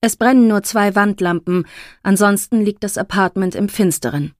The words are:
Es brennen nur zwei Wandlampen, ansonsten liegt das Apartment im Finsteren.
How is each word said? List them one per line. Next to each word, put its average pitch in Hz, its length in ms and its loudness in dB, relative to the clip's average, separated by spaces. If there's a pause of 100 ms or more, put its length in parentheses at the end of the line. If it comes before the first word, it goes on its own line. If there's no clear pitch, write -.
Es 226 140 0
brennen 247 320 4
nur 208 160 2
zwei 202 300 0
Wandlampen, 180 720 -2 (380)
ansonsten 202 600 0
liegt 208 200 -4
das 202 140 -8
Apartment 190 580 -2
im 202 140 -4
Finsteren. 147 720 -2